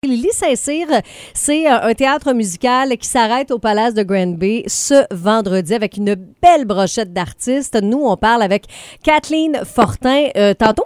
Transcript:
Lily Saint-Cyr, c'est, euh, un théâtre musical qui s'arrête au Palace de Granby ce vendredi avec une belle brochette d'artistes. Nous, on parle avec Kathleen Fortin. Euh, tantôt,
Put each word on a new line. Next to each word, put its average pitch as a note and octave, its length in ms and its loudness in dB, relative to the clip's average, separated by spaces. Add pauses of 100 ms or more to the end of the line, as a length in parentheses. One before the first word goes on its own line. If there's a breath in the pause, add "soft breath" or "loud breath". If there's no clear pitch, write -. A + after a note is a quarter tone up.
Lily B3+ 260 -2
Saint-Cyr, D#4 540 -2 (460 loud breath)
c'est, D#4 340 0
euh, B3+ 140 4
un A3+ 140 0
théâtre C4+ 400 0
musical B3 640 0
qui - 100 -10
s'arrête B3 420 0
au A#3+ 80 -2
Palace G#3+ 360 0
de G#3+ 80 0
Granby F#3+ 640 -2
ce C#4 440 2
vendredi F#3+ 640 0
avec G#3+ 240 -2
une G3+ 180 0
belle C#4+ 520 2
brochette F#3+ 480 -2
d'artistes. A#3+ 680 -2
Nous, A#3 220 0
on G#3+ 140 2
parle A3+ 240 2
avec G3+ 220 0 (380 loud breath)
Kathleen D#4 600 0
Fortin. C4 640 0 (100)
Euh, G3+ 160 4
tantôt, A3 340 2